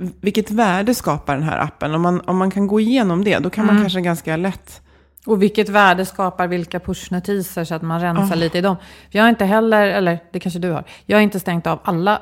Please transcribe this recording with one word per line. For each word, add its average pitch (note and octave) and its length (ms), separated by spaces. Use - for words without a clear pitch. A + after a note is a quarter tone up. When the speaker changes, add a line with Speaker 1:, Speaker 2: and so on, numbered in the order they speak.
Speaker 1:
vilket G#3 300
värde G#3 420
skapar D3 400
den C#3 100
här D#3 160
appen? D3+ 360
Om E3 60
man, F3+ 200
om F3+ 160
man F#3+ 140
kan G3 160
gå G#3 120
igenom G#3+ 440
det, G3+ 160
då F3+ 100
kan G#3+ 160
man G3+ 100
Speaker 2:
Mm. G#3 80
Speaker 1:
kanske F#3 180
ganska E3 360
lätt - 420
Speaker 2:
Och G#3+ 160
vilket G#3 280
värde F#3+ 360
skapar F3+ 420
vilka F3 320
pushnotiser F3+ 840
så E3 120
att D#3+ 60
man E3 200
rensar F3 340
Speaker 1:
Ah. E3 40
Speaker 2:
lite E3 180
i F3 40
dem. F#3+ 140
För G3+ 60
jag G#3+ 60
har A#3 60
inte A3+ 160
heller, G#3+ 420
eller F3+ 320
det F#3 60
kanske F3 200
du F3 120
har, D3 120
jag G#3 120
har G#3+ 40
inte G#3 180
stängt E3+ 280
av D#3+ 160
alla G3 380